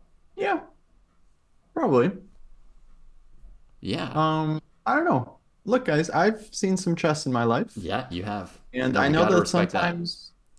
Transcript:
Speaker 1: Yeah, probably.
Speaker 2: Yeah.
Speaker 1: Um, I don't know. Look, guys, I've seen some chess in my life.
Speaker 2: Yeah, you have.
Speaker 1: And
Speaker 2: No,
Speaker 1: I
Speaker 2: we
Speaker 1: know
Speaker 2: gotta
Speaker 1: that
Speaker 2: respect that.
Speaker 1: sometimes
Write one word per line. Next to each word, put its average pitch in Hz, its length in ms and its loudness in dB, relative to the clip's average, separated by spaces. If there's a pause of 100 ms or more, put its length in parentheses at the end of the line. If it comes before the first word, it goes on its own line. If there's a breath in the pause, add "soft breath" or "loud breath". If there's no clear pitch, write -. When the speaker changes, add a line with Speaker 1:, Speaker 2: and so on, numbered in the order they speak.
(360)
Speaker 1:
Yeah, 392 260 -2 (1120)
probably. 185 380 2 (1700)
Speaker 2:
Yeah. 127 320 -6
Speaker 1:
Um, 156 480 0 (240)
I 233 100 2
don't 320 100 0
know. 143 320 -2 (280)
Look, 254 200 0
guys, 160 240 0
I've 202 440 0
seen 190 240 0
some 180 180 -2
chess 156 300 0
in 131 80 -2
my 120 100 2
life. 120 320 2
Speaker 2:
Yeah, 104 340 -6
you 87 140 -8
have. 104 340 -10 (160)
Speaker 1:
And 127 200 -2
Speaker 2:
No, 123 80 2
Speaker 1:
I 135 60 2
Speaker 2:
we 147 60 2
Speaker 1:
know 160 100 4
Speaker 2:
gotta 185 120 4
Speaker 1:
that 175 60 6
Speaker 2:
respect 175 320 2
that. 185 80 0
Speaker 1:
sometimes 175 500 -6 (280)